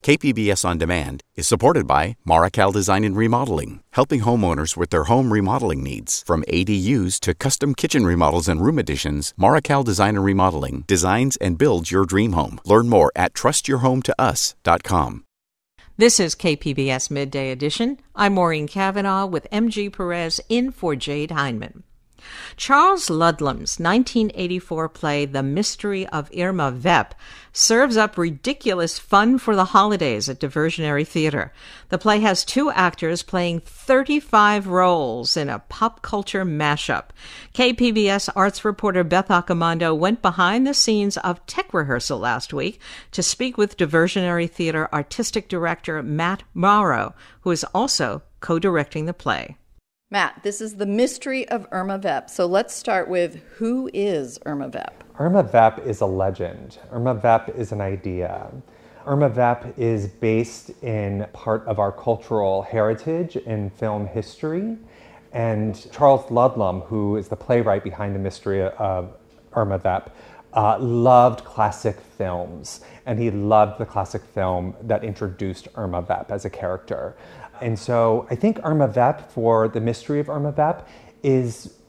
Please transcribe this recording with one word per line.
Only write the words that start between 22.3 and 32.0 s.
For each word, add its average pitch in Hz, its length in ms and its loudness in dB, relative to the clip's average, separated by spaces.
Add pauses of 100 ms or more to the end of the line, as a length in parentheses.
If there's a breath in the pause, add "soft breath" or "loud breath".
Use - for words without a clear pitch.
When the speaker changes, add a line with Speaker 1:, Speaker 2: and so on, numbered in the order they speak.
Speaker 2:
Charles 339 520 4
Ludlam's 156 720 0
nineteen 214 560 2
eighty-four 175 540 -4
play, 147 360 -2
The 139 160 -4
Mystery 190 680 -4
of 151 280 -8
Irma 180 320 -2
Vep, 127 460 0 (360 loud breath)
serves 233 460 4
up 214 180 2
ridiculous 175 840 -2
fun 226 400 4
for 220 160 0
the 185 100 4
holidays 170 640 2
at 131 100 -8
Diversionary 151 680 -2
Theater. 151 460 -2 (380 loud breath)
The 185 80 -2
play 214 220 2